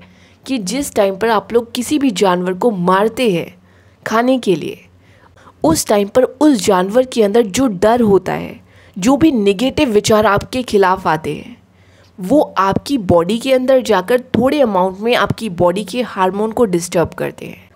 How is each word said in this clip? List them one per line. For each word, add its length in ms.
कि 100
जिस 380
टाइम 200
पर 140
आप 240
लोग 180
किसी 280
भी 120
जानवर 420
को 180
मारते 600
हैं 240
खाने 320
के 160
लिए, 300
उस 240
टाइम 200
पर 160
उस 420
जानवर 400
के 180
अंदर 180
जो 260
डर 340
होता 320
है, 260
जो 200
भी 140
नेगेटिव 580
विचार 360
आपके 380
खिलाफ 440
आते 260
हैं, 240
वो 380
आपकी 400
बॉडी 400
के 160
अंदर 280
जाकर 380
थोड़े 420
अमाउंट 380
में 160
आपकी 340
बॉडी 340
के 180
हार्मोन 500
को 140
डिस्टर्ब 440
करते 360
हैं। 300